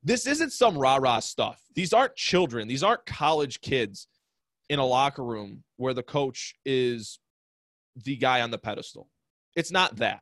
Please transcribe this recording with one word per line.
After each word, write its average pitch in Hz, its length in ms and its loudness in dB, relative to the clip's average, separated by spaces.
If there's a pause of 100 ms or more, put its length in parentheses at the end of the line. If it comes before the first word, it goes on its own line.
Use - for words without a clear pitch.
this 233 240 0
isn't 294 260 0
some 214 240 2
rah-rah 131 420 4
stuff. - 440 -6 (100)
These 180 180 -2
aren't 240 240 4
children. 120 520 0
These 135 160 -2
aren't 220 240 0
college 147 540 0
kids 117 460 -2 (640)
in 147 80 0
a 135 80 2
locker 135 380 2
room 107 400 -8 (140)
where 127 180 -2
the 123 80 -6
coach 139 500 -4 (100)
is 123 560 -2 (760)
the 127 200 -6
guy 127 260 2
on 117 100 -2
the 113 60 -6
pedestal. - 520 -10 (460)
It's 165 160 -4
not 185 240 2
that. 101 260 -2